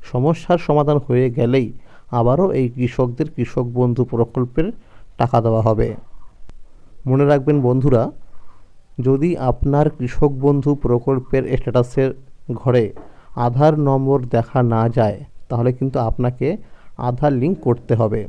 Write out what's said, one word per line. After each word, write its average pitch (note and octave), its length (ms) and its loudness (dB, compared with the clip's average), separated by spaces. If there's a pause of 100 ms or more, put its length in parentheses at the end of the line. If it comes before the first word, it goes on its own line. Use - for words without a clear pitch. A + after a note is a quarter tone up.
(100)
সমস্যার E3 560 0
সমাধান D3 400 2
হয়ে B2+ 200 2 (120)
গেলেই B2 300 2 (500)
আবারও C3 280 4 (140)
এই B2+ 140 2
কৃষকদের B2 600 -2
কৃষক C3+ 320 -2 (120)
বন্ধু B2 240 2 (100)
প্রকল্পের B2 540 0 (540)
টাকা A#2+ 240 2
দেওয়া A2+ 240 2
হবে। A2 200 2 (1200)
মনে C3+ 220 4
রাখবেন C#3+ 260 4 (120)
বন্ধুরা, B2+ 340 4 (1040)
যদি C#3 240 2 (200)
আপনার C#3+ 360 2 (100)
কৃষক C#3 360 0 (120)
বন্ধু C#3+ 260 2 (140)
প্রকল্পের C3 580 0 (160)
স্ট্যাটাসের B2 520 0 (500)
ঘরে B2 240 4 (600)
আধার C#3+ 280 4 (140)
নম্বর C3+ 300 2 (160)
দেখা A#2 260 0 (140)
না A2+ 80 2 (140)
যায়, G#2+ 220 2 (300)
তাহলে B2 300 0
কিন্তু C3+ 200 -2 (100)
আপনাকে B2 380 -2 (600)
আধার C3 320 0
লিংক D#3+ 160 0 (100)
করতে A#2+ 340 0
হবে। A2 280 0